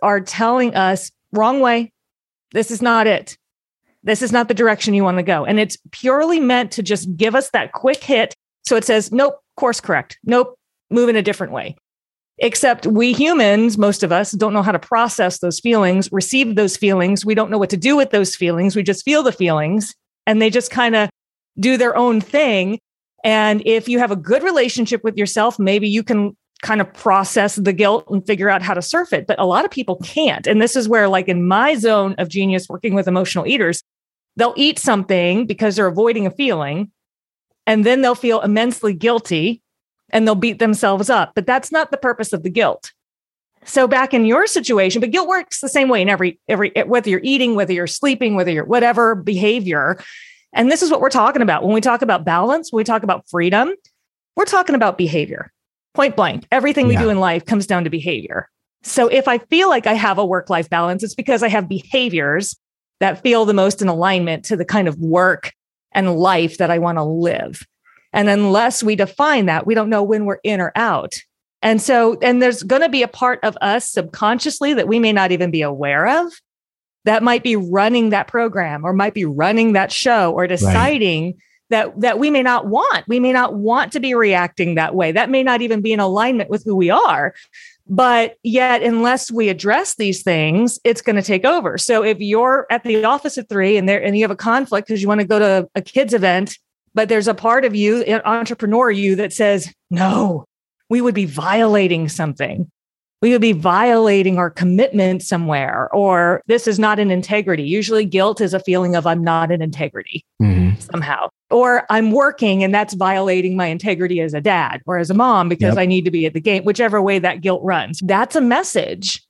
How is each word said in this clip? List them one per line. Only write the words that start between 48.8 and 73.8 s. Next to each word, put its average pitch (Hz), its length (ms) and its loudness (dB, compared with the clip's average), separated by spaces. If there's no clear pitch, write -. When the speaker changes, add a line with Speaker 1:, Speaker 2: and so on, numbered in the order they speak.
Speaker 1:
behavior. 185 840 -2
And 240 180 2
this 294 120 0
is 330 80 -2
what 302 100 2
we're 262 80 2
talking 262 320 2
about. 180 240 0
When 196 80 0
we 220 80 2
talk 240 220 0
about 196 240 0
balance, 226 440 0
when 226 100 -2
we 208 40 -2
talk 220 180 -2
about 190 280 -4
freedom, 196 420 0
we're 381 80 0
talking 359 300 0
about 214 240 0
behavior, 160 520 -4
point 277 200 2
blank. 175 380 -2
Everything 269 360 2
we 240 60 2
Speaker 2:
Yeah. - 100 0
Speaker 1:
do 226 40 2
in 208 100 0
life 175 280 0
comes 202 200 -2
down 175 180 -2
to 160 60 -4
behavior. 156 600 -8
So - 240 0
if 269 220 2
I 240 100 0
feel 349 320 2
like 247 160 0
I 214 80 2
have 208 240 0
a 208 80 0
work-life 175 420 -2
balance, 175 340 -2
it's 214 120 -10
because 240 280 -2
I 233 60 0
have 196 220 -2
behaviors 190 840 -2
that 190 220 -2
feel 233 240 2
the 208 80 2
most 196 260 2
in 196 80 2
alignment 175 580 0
to 220 100 -2
the 175 100 -4
kind 196 220 0
of 151 100 -6
work 175 540 0
and 185 240 0
life 170 420 0
that 165 120 0
I 170 80 0
want 170 200 -2
to 156 60 -2
live. 165 580 -4
And 208 140 2
unless 208 540 2
we 214 120 0
define 220 520 0
that, 160 200 -2
we 220 80 0
don't 220 140 0
know 214 140 0
when 208 240 0
we're 196 180 -4
in 208 160 -2
or 175 160 -2
out. 214 380 -2
And 220 180 2
so, 233 400 2
and 247 220 2
there's 247 200 0
gonna 269 280 2
be 262 120 0
a 240 60 0
part 247 340 -2
of 214 200 -2
us 208 280 -2